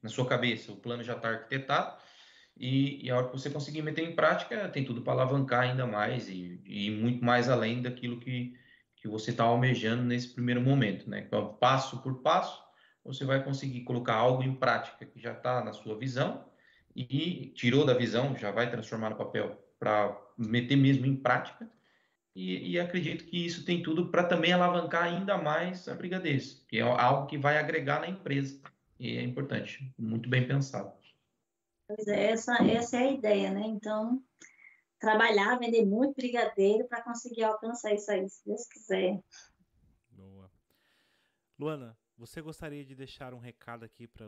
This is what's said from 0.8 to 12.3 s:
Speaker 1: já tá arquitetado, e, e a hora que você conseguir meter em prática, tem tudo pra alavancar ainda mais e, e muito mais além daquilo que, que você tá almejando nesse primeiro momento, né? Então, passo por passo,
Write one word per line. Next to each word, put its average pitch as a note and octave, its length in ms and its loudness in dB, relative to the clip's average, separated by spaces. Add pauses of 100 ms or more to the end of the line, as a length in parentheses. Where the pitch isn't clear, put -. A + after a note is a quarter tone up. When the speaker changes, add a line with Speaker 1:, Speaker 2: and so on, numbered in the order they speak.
Speaker 1:
já A#2 160 -6
tá A2+ 120 -2
arquitetado, C3+ 720 -2 (560)
e, C3+ 480 0
e B2+ 60 -4
a B2 60 2
hora B2+ 120 2
que - 40 -12
você C3+ 180 -6
conseguir D3 320 -6
meter D#3+ 260 -4
em E3 60 -8
prática, F3+ 540 0
tem C#3 160 -2
tudo A#2 180 -6
pra C3 120 -2
alavancar C3 480 2
ainda B2+ 240 0
mais G#2+ 420 -2
e, F2+ 360 -10
e G2+ 260 -4
muito A#2 340 0
mais A#2+ 240 4
além A#2 340 0
daquilo A#2+ 380 -6
que, B2 360 -6 (400)
que - 120 -10
você A2 240 -4
tá A#2 120 0
almejando A#2+ 600 4
nesse A#2+ 240 0
primeiro A#2+ 320 0
momento, B2 500 2
né? G2+ 160 -8
Então, G#2+ 280 -2
passo B2+ 480 2
por C3+ 200 -4
passo, - 400 2 (420)